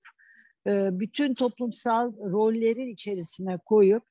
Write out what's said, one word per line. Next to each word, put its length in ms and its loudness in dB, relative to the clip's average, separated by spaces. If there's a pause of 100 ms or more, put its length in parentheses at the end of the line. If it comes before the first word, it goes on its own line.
(680)
e, 320 0
bütün 340 -2
toplumsal 800 -2 (180)
rollerin 560 0
içerisine 720 -6
koyup 540 4